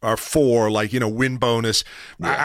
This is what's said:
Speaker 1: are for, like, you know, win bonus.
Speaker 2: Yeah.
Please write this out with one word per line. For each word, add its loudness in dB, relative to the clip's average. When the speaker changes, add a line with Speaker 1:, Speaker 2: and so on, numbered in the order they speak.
Speaker 1:
are 0
for, 2
like, -2
you -2
know, 0
win -2
bonus. 0
Speaker 2:
Yeah. -2